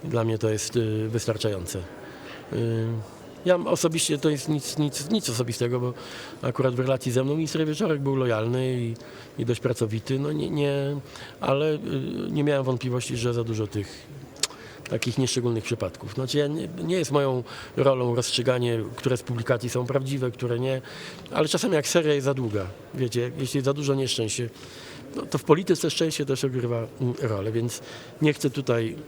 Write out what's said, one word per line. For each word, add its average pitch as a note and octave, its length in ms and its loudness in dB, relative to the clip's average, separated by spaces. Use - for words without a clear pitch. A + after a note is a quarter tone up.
I - 40 -6
dla A#2 160 2
mnie A2+ 140 2
to A2 120 2
jest, G#2+ 260 -2
y, A2 340 0
wystarczające. G2+ 680 -2
Y, A2+ 320 2
ja F3+ 100 8
osobiście, D#3+ 520 2
to D#3 120 4
jest D3 200 -2
nic, D3+ 280 0
nic, D3 320 0
nic G#3+ 200 2
osobistego, A#2+ 500 0
bo B2 140 0
akurat B2+ 340 2
w A#2+ 40 0
relacji B2+ 320 2
ze C3 120 4
mną C#3 120 2
minister D#3+ 300 0
Wieczorek D3+ 360 2
był C#3 140 2
lojalny B2+ 580 2
i, A#2 200 0
i A#2+ 40 0
dość A#2+ 140 2
pracowity, A#2 600 0
no D3 120 0
nie, D3+ 180 -2
nie, C#3+ 480 0
ale, D3 320 4
y, D3+ 60 -2
nie D3+ 140 2
miałem C#3 200 4
wątpliwości, B2+ 540 0
że A#2+ 160 0
za A#2 100 0
dużo A2 240 0
tych - 400 -6
takich A#2 280 0
nieszczególnych A#2+ 460 2
przypadków. - 500 -4
Znaczy, C3 240 -2
ja D3 100 4
nie, D#3 200 -2
nie E3 140 2
jest D#3+ 140 0
moją C3+ 320 4
rolą B2+ 380 6
rozstrzyganie, B2 640 2
które B2+ 220 0
z - 60 -6
publikacji A#2 460 0
są B2 160 0
prawdziwe, C3 460 0
które A#2+ 280 -2
nie, C3 220 -2
ale D#3 160 2
czasem F#3 260 2
jak D3 140 2
seria D3+ 260 4
jest C#3 120 2
za C#3 80 4
długa, G#2+ 320 0
wiecie, B2 460 0
jeśli C3+ 180 -2
jest C3 80 0
za C#3 80 4
dużo C#3+ 220 2
nieszczęście, A#2 540 0
no, - 100 -4
to - 120 -2
w - 60 -2
polityce E3 460 6
szczęście D3+ 360 0
też C3+ 180 0
odgrywa, A#2+ 340 0
mm, B2 200 2
rolę, G#2+ 300 0
więc A#2 300 -2
nie D3+ 120 6
chcę C#3+ 160 0
tutaj A#2 460 0